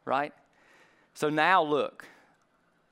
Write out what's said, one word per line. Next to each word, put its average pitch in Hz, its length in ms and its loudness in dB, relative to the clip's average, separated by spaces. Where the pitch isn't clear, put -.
right? 139 280 -4
So 151 160 -4
now 165 320 4
look, 147 460 -4